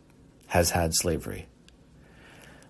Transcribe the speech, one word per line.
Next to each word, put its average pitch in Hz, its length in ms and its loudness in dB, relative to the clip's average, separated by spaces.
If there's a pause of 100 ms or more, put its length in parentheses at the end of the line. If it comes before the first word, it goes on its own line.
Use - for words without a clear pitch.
(480)
has 87 240 2
had 82 240 0
slavery. 90 520 -2 (1200)